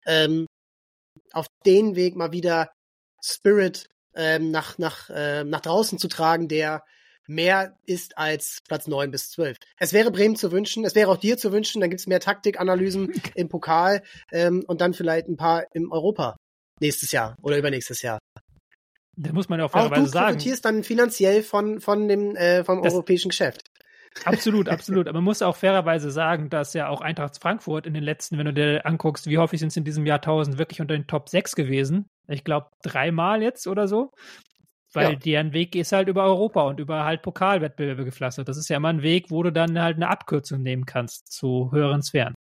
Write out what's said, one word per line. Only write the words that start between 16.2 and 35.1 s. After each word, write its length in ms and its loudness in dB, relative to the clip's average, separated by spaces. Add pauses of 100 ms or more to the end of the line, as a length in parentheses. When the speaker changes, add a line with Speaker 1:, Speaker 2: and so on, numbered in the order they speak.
Speaker 1:
nächstes 300 -2
Jahr 320 -2
oder 160 0
übernächstes 440 -4
Jahr. 160 -4 (1000)
Speaker 2:
Da 140 -6
muss 160 -2
man 100 -2
ja 60 0
auch 60 -2
Speaker 1:
Auch 140 4
du 40 2
Speaker 2:
fairerweise 220 4
sagen 240 2
Speaker 1:
profitierst 320 -4
dann 180 2
finanziell 580 4
von, 380 -2
von 260 0
dem, 300 2
äh, 280 4
vom 180 2
Speaker 2:
Das 100 4
Speaker 1:
europäischen 380 2
Geschäft. 320 -2 (640)
Speaker 2:
Absolut, 440 2
absolut. 400 0
Aber 100 -4
man 60 0
muss 180 0
auch 140 0
fairerweise 540 2
sagen, 400 -2
dass 240 -4
ja 140 -4
auch 120 -4
Eintracht 400 -6
Frankfurt 460 -4
in 80 -6
den 80 -4
letzten, 360 -6
wenn 80 -2
du 60 -4
dir 340 2
anguckst, 400 -2
wie 120 2
häufig 200 2
sind's 180 -4
in 80 -2
diesem 200 -4
Jahr 160 2
tausend 380 0
wirklich 220 -6
unter 140 -2
den 120 -4
Top 240 -6
sechs 260 0
gewesen? 500 0 (220)
Ich 160 -8
glaub, 260 -2 (120)
dreimal 600 0
jetzt 240 -4
oder 220 -2
so. 220 -2 (840)
Weil 200 2